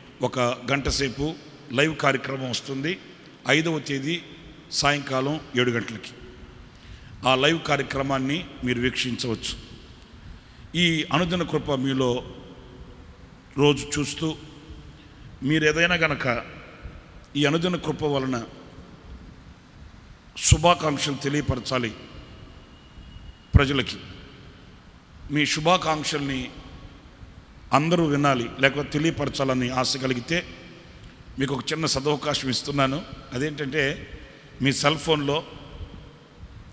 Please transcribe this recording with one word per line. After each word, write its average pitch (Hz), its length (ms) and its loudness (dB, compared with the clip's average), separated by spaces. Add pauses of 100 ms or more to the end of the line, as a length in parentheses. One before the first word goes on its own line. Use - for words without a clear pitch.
(220)
ఒక 123 160 0
గంట 123 500 2
సేపు 139 460 -2 (380)
లైవ్ 147 240 4
కార్యక్రమం 131 540 0
వస్తుంది. 135 480 -4 (500)
ఐదవ 160 300 4
తేదీ 143 440 -2 (500)
సాయంకాలం 143 680 2 (160)
ఏడు 123 140 4
గంటలకి 113 400 -4 (1200)
ఆ 131 60 8
లైవ్ 151 320 4
కార్యక్రమాన్ని 135 800 0 (200)
మీరు 123 160 2
వీక్షించవచ్చు. 120 800 0 (1200)
ఈ 165 360 4
అనుదిన 175 300 2
కృప 147 300 0
మీలో 131 520 2 (1300)
రోజు 143 280 4 (120)
చూస్తూ, 151 360 -2 (1080)
మీరు 151 220 4
ఏదైనా 170 300 6
గనక 131 480 2 (920)
ఈ 143 80 4
అనుదిన 170 320 2
కృప 156 280 -4
వలన 131 380 0 (2000)
శుభాకాంక్షలు 156 760 6
తెలియపరచాలి 131 800 -2 (1600)
ప్రజలకి, 135 420 4 (1300)
మీ 147 160 2
శుభాకాంక్షల్ని 151 1040 0 (1200)
అందరూ 165 320 4
వినాలి, 143 460 2 (100)
లేకపోతే 135 280 4
తెలియపరచాలని 135 800 0
ఆశ 127 280 0
కలిగితే, 131 480 -2 (920)
మీకు 139 160 0
ఒక 131 180 -4
చిన్న 156 140 -2
సదవకాశం 139 640 0
ఇస్తున్నాను. 139 520 2 (300)
అదేంటంటే, 143 760 -2 (540)
మీ 135 100 4
సెల్ 156 260 4
ఫోన్లో 151 460 2 (1300)